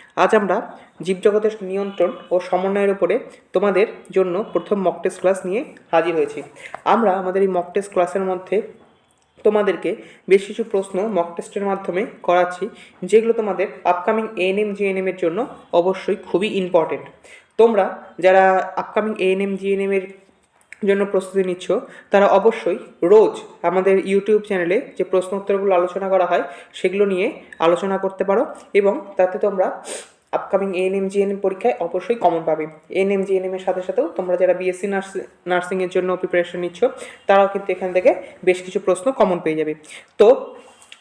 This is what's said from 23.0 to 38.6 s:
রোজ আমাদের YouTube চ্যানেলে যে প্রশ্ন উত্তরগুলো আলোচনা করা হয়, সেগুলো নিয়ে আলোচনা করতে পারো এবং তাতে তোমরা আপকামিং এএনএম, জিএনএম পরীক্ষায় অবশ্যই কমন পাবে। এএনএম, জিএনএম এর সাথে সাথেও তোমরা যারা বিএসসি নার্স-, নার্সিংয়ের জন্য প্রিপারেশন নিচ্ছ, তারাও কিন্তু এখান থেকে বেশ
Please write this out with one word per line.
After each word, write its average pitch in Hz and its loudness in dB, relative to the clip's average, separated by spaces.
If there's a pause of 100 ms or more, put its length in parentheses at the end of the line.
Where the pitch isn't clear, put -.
রোজ 185 6 (280)
আমাদের 185 2 (100)
YouTube 202 2
চ্যানেলে 180 0 (200)
যে 185 0
প্রশ্ন 196 0
উত্তরগুলো 196 0
আলোচনা 180 0
করা 185 4
হয়, 180 0 (300)
সেগুলো 196 0
নিয়ে 190 0 (320)
আলোচনা 175 2
করতে 190 -4
পারো 202 2 (280)
এবং 202 4 (240)
তাতে 185 2
তোমরা 196 -2 (480)
আপকামিং 196 -2
এএনএম, 190 -2
জিএনএম 196 -2
পরীক্ষায় 196 -2
অবশ্যই 185 -4
কমন 165 2
পাবে। 156 -2 (240)
এএনএম, 196 0
জিএনএম 190 -2
এর 185 -8
সাথে 185 -2
সাথেও 262 -2
তোমরা 180 -4
যারা 180 4
বিএসসি 180 -4
নার্স-, 190 -6 (240)
নার্সিংয়ের 180 -2
জন্য 180 0
প্রিপারেশন 175 -2
নিচ্ছ, 175 -8 (480)
তারাও 196 6
কিন্তু 196 -6
এখান 180 -4
থেকে 233 4 (280)
বেশ 180 2